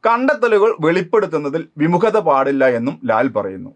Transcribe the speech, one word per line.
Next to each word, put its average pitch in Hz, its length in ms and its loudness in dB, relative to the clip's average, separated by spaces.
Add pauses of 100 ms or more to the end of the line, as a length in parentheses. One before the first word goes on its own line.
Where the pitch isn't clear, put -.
കണ്ടെത്തലുകൾ 226 640 2 (100)
വെളിപ്പെടുത്തുന്നതിൽ 165 800 -2 (160)
വിമുഖത 180 400 0 (100)
പാടില്ല 139 360 2 (140)
എന്നും 120 180 -4 (140)
ലാൽ 117 260 0
പറയുന്നു. 95 400 -8